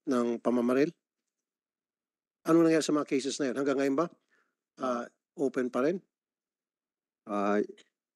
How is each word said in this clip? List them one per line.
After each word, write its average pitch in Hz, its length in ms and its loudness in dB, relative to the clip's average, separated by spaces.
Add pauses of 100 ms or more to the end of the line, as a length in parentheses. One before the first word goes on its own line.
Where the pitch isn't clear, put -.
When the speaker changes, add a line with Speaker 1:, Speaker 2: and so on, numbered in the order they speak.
Speaker 1:
ng 120 320 0
pamamaril? 123 540 0 (1500)
Ano 165 160 6
nangyari 160 220 4
sa - 100 -2
mga 147 140 -2
cases 135 320 -2
na 139 100 -2
yun? 107 80 -4
Hanggang 139 220 0
ngayon 139 160 0
ba? 170 120 0 (680)
Ah, 123 300 -6 (320)
open 127 320 -2
pa 123 100 -2
rin? 170 160 0 (1300)
Speaker 2:
Ah, 101 380 0 (520)